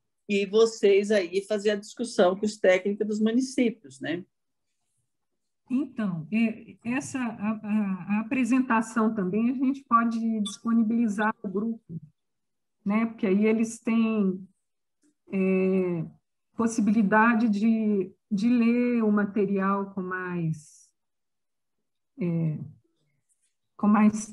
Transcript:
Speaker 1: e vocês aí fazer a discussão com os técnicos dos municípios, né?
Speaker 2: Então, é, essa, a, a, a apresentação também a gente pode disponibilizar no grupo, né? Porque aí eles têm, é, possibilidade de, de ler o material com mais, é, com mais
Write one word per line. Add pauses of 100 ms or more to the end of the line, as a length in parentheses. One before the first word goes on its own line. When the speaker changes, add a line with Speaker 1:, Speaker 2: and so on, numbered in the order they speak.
(300)
Speaker 1:
e
vocês
aí
fazer
a
discussão
com
os
técnicos
dos
municípios,
né? (1500)
Speaker 2:
Então,
é,
essa,
a,
a,
a
apresentação
também
a
gente
pode
disponibilizar
no
grupo, (880)
né?
Porque
aí
eles
têm, (840)
é, (520)
possibilidade
de, (160)
de
ler
o
material
com
mais, (1300)
é, (1160)
com
mais